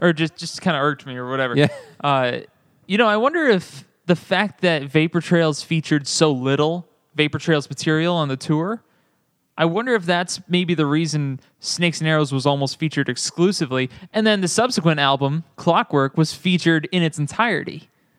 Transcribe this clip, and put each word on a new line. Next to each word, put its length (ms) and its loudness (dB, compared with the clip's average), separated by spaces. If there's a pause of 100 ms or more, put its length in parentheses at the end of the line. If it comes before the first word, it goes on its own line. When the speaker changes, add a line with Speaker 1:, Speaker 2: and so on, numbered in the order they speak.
Speaker 1:
Or 100 4
just, 240 -2
just 260 -12
kinda 180 0
irked 260 -2
me 100 -12
or 140 -8
whatever. 260 -2
Speaker 2:
Yeah. 120 6 (340)
Speaker 1:
Uh, 380 0 (480)
you 100 0
know, 100 4
I 100 2
wonder 280 0
if 400 0 (200)
the 100 2
fact 460 -2
that 220 2
Vapor 380 0
Trails 400 2
featured 460 0
so 240 2
little 560 0 (280)
Vapor 240 -2
Trails 300 0
material 460 0
on 140 0
the 80 -4
tour, 460 -2 (720)
I 80 2
wonder 280 0
if 120 -2
that's 440 -2
maybe 240 0
the 120 2
reason 540 -2 (200)
Snakes 400 -2
and 80 -2
Arrows 240 2
was 140 -2
almost 340 -2
featured 300 -2
exclusively. 800 -2 (240)
And 120 0
then 160 2
the 60 0
subsequent 520 0
album, 440 2 (120)
Clockwork, 640 0
was 160 2
featured 580 0
in 120 0
its 160 -2
entirety. 680 -2 (300)